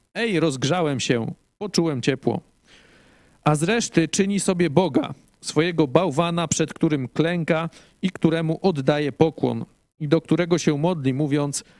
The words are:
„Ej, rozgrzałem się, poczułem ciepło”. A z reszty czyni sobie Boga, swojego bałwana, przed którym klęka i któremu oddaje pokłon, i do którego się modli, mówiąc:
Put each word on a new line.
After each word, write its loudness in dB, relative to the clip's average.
„Ej, 0
rozgrzałem 0
się, -2
poczułem -2
ciepło”. -2
A 4
z -2
reszty 0
czyni 0
sobie 0
Boga, 0
swojego 0
bałwana, 2
przed -2
którym 0
klęka -2
i -2
któremu 0
oddaje 0
pokłon, 0
i -6
do 2
którego 0
się -2
modli, -2
mówiąc: -2